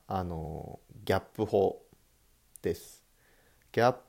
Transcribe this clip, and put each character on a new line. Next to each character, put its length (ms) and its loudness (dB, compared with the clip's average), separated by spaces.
あ 180 -4
の、 560 -8
ギ 100 0
ャ 40 2
ッ 20 -2
プ 100 -2
法 380 2
で 120 -2
す。 300 -20
ギ 80 2
ャ 100 6
ッ 20 2